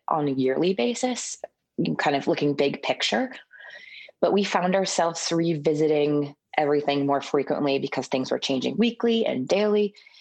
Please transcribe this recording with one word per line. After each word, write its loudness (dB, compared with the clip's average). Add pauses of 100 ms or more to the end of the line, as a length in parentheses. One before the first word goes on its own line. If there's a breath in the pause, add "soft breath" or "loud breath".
on 0
a 0
yearly 2
basis, -4 (600)
kind 2
of -2
looking 0
big 0
picture. -2 (880 loud breath)
But 4
we 4
found 2
ourselves 0
revisiting 2 (240)
everything 0
more 0
frequently 0
because -4
things -2
were 0
changing -2
weekly 0
and -2
daily. 2 (260 loud breath)